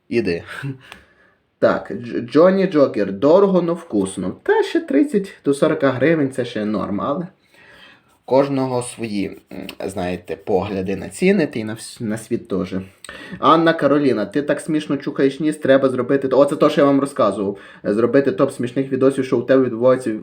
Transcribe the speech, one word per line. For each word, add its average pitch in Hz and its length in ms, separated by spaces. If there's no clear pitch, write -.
іди. 92 340
Так, - 320
Дж-, 117 300
Джонні 180 460
Джокер, 113 460
дорого, 175 500
но 170 120
вкусно. 95 680
Та 440 200
ще - 180
тридцять 269 520
до 143 100
сорока 151 360
гривень, 135 420
це 120 120
ще 107 200
норма, 101 440
але 175 180
кожного 131 540
свої, 104 480
м, - 140
знаєте, 90 480
погляди 95 600
на 90 120
ціни, 185 380
та 131 120
й 110 60
на 110 100
вс-, - 280
на 107 140
світ - 320
теж. 95 260
Анна 165 340
Кароліна, 139 540
ти 143 160
так 147 180
смішно 151 360
чухаєш 139 440
ніс, 151 160
треба 135 320
зробити 123 400
то. 131 100
Оце 143 180
то, 147 140
що 156 100
я 143 60
вам 139 140
розказував. 104 580
Зробити 117 480
топ 139 200
смішних 135 400
відосів, 131 320
що 123 140
у 120 40
тебе 135 220
відбувається 120 480